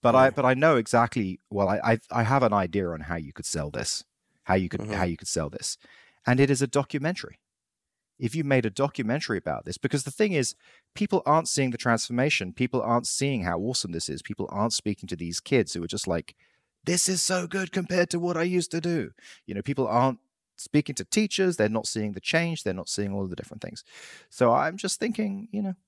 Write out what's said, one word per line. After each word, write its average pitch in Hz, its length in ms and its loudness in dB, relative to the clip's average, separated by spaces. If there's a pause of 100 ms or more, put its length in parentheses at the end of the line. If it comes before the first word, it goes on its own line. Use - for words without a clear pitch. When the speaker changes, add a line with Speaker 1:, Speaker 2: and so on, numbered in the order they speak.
Speaker 1:
But 120 120 6
I, 131 120 10
Speaker 2:
Yeah. 135 40 6
Speaker 1:
but 135 140 -2
I 131 100 6
know 147 220 4
exactly, 113 640 2 (100)
well, 98 180 2
I, 98 120 2 (120)
I, 113 60 2 (120)
I 120 140 0
have 127 180 4
an 110 100 4
idea 95 380 0
on 82 100 -8
how 80 160 -6
you 73 160 -10
could - 140 -12
sell 73 240 -4
this, - 340 -6 (400)
how 92 100 2
you 95 140 4
could, - 140 -6
Speaker 2:
Mm-hmm. 107 100 -6
Speaker 1:
how 95 120 0
you 87 120 -2
could - 120 -12
sell 80 200 -2
this. - 300 -8 (480)
And 127 140 4
it 139 100 6
is 131 120 2
a 139 40 0
documentary. 143 760 -4 (800)
If 120 180 -2
you 160 80 0
made 135 220 4
a 107 40 2
documentary 127 680 -2
about 73 260 -4
this, 90 140 -8
because 135 260 -2
the 143 80 -8
thing 208 200 0
is, 143 220 0 (400)
people 202 320 0
aren't 156 220 4
seeing 131 240 0
the 117 60 -6
transformation. 120 760 0
People 127 300 0
aren't 120 260 2
seeing 135 340 -2
how 85 160 0
awesome 107 340 -4
this 82 160 -4
is. 69 140 -6
People - 300 -6
aren't 107 220 0
speaking - 340 -4
to 90 80 -6
these 85 240 -6
kids 120 340 2
who 87 80 -4
are 85 60 -6
just - 180 -6
like, 85 300 -4 (480)
"This 175 240 0
is 185 140 0
so 180 260 0
good 190 240 -4
compared 175 380 0
to 175 100 -2
what 170 160 -2
I 165 80 0
used 180 260 0
to 165 100 -2
do." 160 300 -2 (360)
You 92 80 -8
know, 101 80 -6
people 135 260 0
aren't 123 320 2 (360)
speaking - 400 0
to - 80 -6
teachers. 190 520 0
They're 107 120 4
not 110 200 -2
seeing 107 240 -4
the - 80 -10
change. 165 420 -2
They're 98 100 -2
not 90 160 -6
seeing 101 240 -2
all 98 140 -4
the 90 100 -6
different - 260 -14
things. - 200 -12 (480)
So 120 220 4
I'm 151 240 2
just - 240 -4
thinking, 214 500 -4
you 208 120 -4
know 190 120 -2 (140)